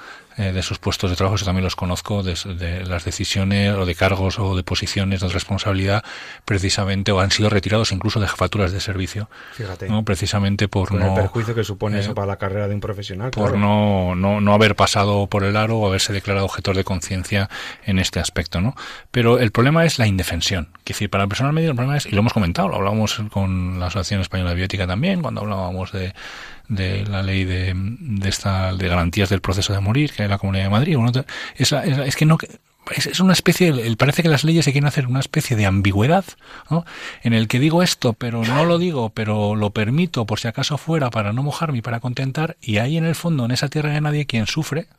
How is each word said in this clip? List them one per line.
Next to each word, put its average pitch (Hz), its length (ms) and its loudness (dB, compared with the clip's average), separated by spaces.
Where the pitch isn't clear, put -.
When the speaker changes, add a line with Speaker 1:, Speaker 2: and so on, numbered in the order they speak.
Speaker 1:
eh, 98 140 -2
de 92 100 -2
sus - 180 -4
puestos 95 300 -2
de 90 60 0
trabajo, 98 220 2
eso 92 80 -2
también 92 180 0
los 90 140 -2
conozco, 95 440 -4
de, 92 140 -2
de 87 300 -6
las 90 200 -4
decisiones 101 680 0
o 98 120 0
de 87 100 -2
cargos 95 420 2
o 95 200 0
de 90 60 -2
posiciones 95 580 -2
de 95 80 -2
responsabilidad, 98 760 -2
precisamente, 98 720 0
o 95 80 4
han 95 100 2
sido 107 180 2
retirados 104 440 0
incluso 101 260 -2
de 98 80 0
jefaturas 92 460 0
de 98 80 -4
servicio, 95 480 -6
Speaker 2:
Fíjate. 95 340 -10
Speaker 1:
¿no? 107 160 0
Precisamente 101 640 0
por 95 220 0
Speaker 2:
Con 101 120 2
el 95 60 2
Speaker 1:
no, 95 80 2
Speaker 2:
perjuicio 110 400 0
que 113 80 0
supone 104 340 -4
Speaker 1:
eh, 101 40 0
Speaker 2:
eso 104 120 -2
para 101 140 -2
la 98 80 -2
carrera 101 320 -4
de 101 80 -2
un 98 60 -4
profesional, 101 500 -6
Speaker 1:
por 104 200 0
Speaker 2:
claro. 98 80 0
Speaker 1:
no, 101 560 4
no, 101 260 2
no 104 120 6
haber 104 220 6
pasado 101 520 2
por 98 180 0
el 101 100 0
aro 110 220 2
o 107 100 2
haberse 95 240 0
declarado 98 340 -2
objetor 92 300 -2
de 95 80 0
conciencia 98 640 -2
en 95 140 2
este 90 200 -2
aspecto, 85 400 -4
¿no? 110 160 0
Pero 120 280 4
el 117 120 2
problema 151 340 4
es 156 140 0
la 113 80 4
indefensión. 90 640 -2
Es - 160 -8
decir, 101 140 -2
para 98 140 2
el 98 60 0
personal 135 240 0
médico 165 180 2
el 120 60 -2
problema 135 180 0
es, 143 120 -2
y - 40 -6
lo 101 80 2
hemos 113 140 2
comentado, 95 340 2
lo - 80 -2
hablábamos 104 460 0
con 92 480 -2
la 90 80 -2
Asociación 95 320 -2
Española 90 300 -2
de 85 80 -2
Bioética 95 280 -2
también, 156 360 0
cuando 110 200 -4
hablábamos 92 520 -4
de, 92 200 -6
de 95 380 -2
la 98 180 -2
ley 95 220 0
de, 92 300 -2
de 101 520 -4
esta, 95 460 0
de 92 160 -2
garantías 87 400 2
del 95 100 2
proceso 95 320 -2
de 98 80 0
morir, 120 320 0
que - 120 -4
hay - 20 0
en 101 60 0
la 98 80 0
Comunidad 98 260 -2
de 98 60 0
Madrid, 143 260 4
bueno, 120 140 4
esa, 135 300 0
esa, 139 200 2
es 139 100 -2
que 156 100 2
no, 156 140 6
es, - 100 0
es - 140 -4
una 185 140 6
especie, 175 360 4
el, 117 280 0
parece 143 260 2
que 165 60 6
las 143 140 2
leyes 160 220 4
se 143 60 2
quieren 143 160 2
hacer 135 180 0
una 127 140 0
especie - 360 -2
de 104 120 4
ambigüedad, 101 580 4
¿no? 170 140 0
En 117 120 2
el 110 140 2
que 123 120 0
digo 160 240 4
esto, 127 300 0
pero 117 300 -4
no 131 220 2
lo 170 140 2
digo, 151 300 0
pero 107 460 0
lo 107 140 0
permito 120 560 0
por 107 140 -2
si - 80 -4
acaso 135 320 -2
fuera 147 320 0
para 104 220 -2
no 127 100 -2
mojarme 147 360 -2
y - 20 -6
para 117 180 -6
contentar, 135 600 -4
y 110 180 -2
ahí 139 200 0
en 160 80 0
el 165 100 0
fondo, 151 300 0
en 117 60 0
esa 135 180 0
tierra 151 220 -2
de 151 100 0
nadie, 147 240 0
quien 110 220 -2
sufre, 156 400 -4